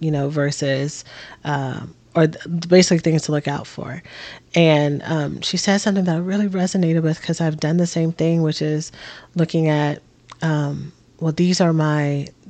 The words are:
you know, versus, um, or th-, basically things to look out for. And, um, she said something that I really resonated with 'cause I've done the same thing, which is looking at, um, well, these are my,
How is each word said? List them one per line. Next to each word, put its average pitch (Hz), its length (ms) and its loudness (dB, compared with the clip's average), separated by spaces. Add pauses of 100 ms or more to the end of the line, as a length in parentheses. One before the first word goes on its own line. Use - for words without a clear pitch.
you 160 100 0
know, 143 180 0
versus, 143 760 -2 (400)
um, 139 500 -6 (200)
or 160 140 4
th-, 170 400 -6
basically 180 300 6
things 160 240 2
to 151 100 -4
look 147 160 -2
out - 180 -4
for. - 360 -12 (520)
And, 147 500 4
um, 151 360 -4
she - 160 -4
said 202 240 0
something 196 240 0
that 170 120 2
I - 20 0
really 196 300 -2
resonated 180 540 2
with 160 180 0
'cause 170 200 -4
I've 156 180 0
done 156 180 0
the 175 100 2
same 165 260 0
thing, 165 300 2
which 156 200 0
is 151 300 -4 (420)
looking 160 340 2
at, 147 320 0 (420)
um, 143 500 -2 (260)
well, 160 140 -2
these 180 280 2
are 170 120 4
my, 151 560 0 (220)